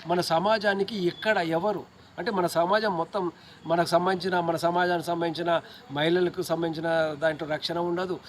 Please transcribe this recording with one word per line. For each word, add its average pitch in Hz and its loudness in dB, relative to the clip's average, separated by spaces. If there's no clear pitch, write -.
మన 175 2
సమాజానికి 196 2
ఎక్కడ 214 0
ఎవరు, 170 -2
అంటే 180 -4
మన 180 0
సమాజం 185 2
మొత్తం, 170 -2
మనకు 165 2
సంబంధించిన, 180 2
మన 170 0
సమాజానికి 170 0
సంబంధించిన 170 0
మహిళలకు 170 0
సంబంధించిన 165 -2
దాంట్లో 151 -2
రక్షణ 151 -4
ఉండదు. 175 -2